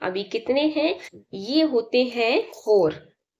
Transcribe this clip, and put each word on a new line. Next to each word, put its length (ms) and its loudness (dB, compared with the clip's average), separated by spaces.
अभी 220 -4
कितने 380 -2
हैं? 380 0
ये 280 0
होते 420 2
हैं 380 -2
फोर। 720 0